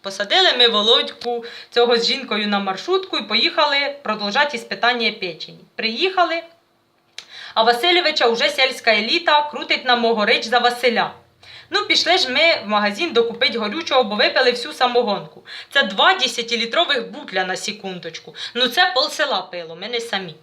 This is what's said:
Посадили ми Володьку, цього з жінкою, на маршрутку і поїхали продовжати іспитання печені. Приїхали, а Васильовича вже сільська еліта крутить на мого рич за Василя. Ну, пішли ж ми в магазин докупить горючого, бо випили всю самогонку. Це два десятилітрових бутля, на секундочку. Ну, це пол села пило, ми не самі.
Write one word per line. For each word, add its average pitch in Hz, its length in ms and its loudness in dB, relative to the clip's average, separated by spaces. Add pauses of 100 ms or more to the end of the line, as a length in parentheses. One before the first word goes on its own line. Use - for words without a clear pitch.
Посадили 311 560 0
ми 240 100 6
Володьку, 233 760 0 (260)
цього 240 280 4
з - 80 0
жінкою, 214 420 0
на 202 100 2
маршрутку 196 600 -2
і - 40 -4
поїхали 285 800 2
продовжати 214 540 0
іспитання 226 560 0
печені. 180 460 -10 (180)
Приїхали, 330 680 0 (1120)
а 226 80 2
Васильовича 302 680 4
вже 262 200 2
сільська 262 420 0
еліта 294 600 2
крутить 269 340 -4
на 247 120 4
мого 226 280 2
рич 202 200 2
за 233 140 2
Василя. 240 520 0 (600)
Ну, 392 160 0
пішли 349 320 2
ж 254 100 0
ми 302 360 2
в 202 40 -10
магазин 208 440 -2
докупить 233 440 0
горючого, 254 480 0
бо 208 120 -4
випили 262 340 2
всю 269 240 -8
самогонку. 220 680 -2 (260)
Це 277 120 4
два 247 320 2
десятилітрових 240 960 -2
бутля, 190 340 -6
на 185 120 -4
секундочку. 180 760 -10 (200)
Ну, 247 140 0
це 359 260 2
пол 285 160 0
села 247 320 -2
пило, 165 340 -12
ми 196 120 -12
не 240 120 -4
самі. 185 420 -6